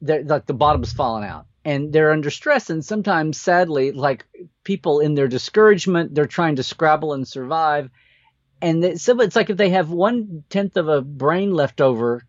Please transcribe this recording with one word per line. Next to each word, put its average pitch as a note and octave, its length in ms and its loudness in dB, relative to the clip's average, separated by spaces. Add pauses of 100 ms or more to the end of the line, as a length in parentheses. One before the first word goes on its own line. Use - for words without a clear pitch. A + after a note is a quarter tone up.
they're, D3+ 240 -2
like, D3 220 -2
the C#3+ 80 -4
bottom's C3 380 2
falling A2+ 320 -2
out E2 220 -12 (180)
and D3 280 -4
they're D#3 200 4
under D3+ 180 -2
stress. C#4+ 400 -2
And D#3+ 140 -6
sometimes, F3 560 -2
sadly, D#3+ 520 2
like, C#3 320 -2 (380)
people D#3+ 380 0
in D3+ 140 0
their C#3 140 2
discouragement, F3 880 2
they're D3 120 2
trying D#3+ 300 -2
to B2+ 60 -2
scrabble D#3 500 0
and C3+ 140 -6
survive. D3 640 -4 (720)
And E3 220 0
it, F3 160 -2
so B3 200 2
it's G#3 160 0
like A3 140 2
if F#3+ 60 -4
they G3 140 2
have F3+ 200 2
one F#3+ 580 -2
tenth G3 280 -4
of D#3+ 120 0
a D3 140 2
brain D3 500 -2
left D3+ 280 0
over A#2+ 480 2